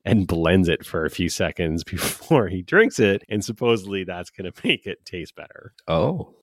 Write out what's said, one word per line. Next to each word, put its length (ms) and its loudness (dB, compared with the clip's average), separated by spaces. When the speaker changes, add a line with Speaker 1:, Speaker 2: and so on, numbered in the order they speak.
Speaker 1:
and 220 2
blends 420 4
it 160 0
for 180 -4
a 60 0
few 200 -2
seconds 540 -2
<laughs> 20 -12
before 640 0
he 140 -6
drinks 380 2
it. 280 4
And 120 -2
supposedly 640 -2
that's 280 -10
gonna 260 -12
<laughs> 80 -20
make 200 -2
it 200 -10
taste 300 -12
better. 380 -20
Speaker 2:
Oh. 560 0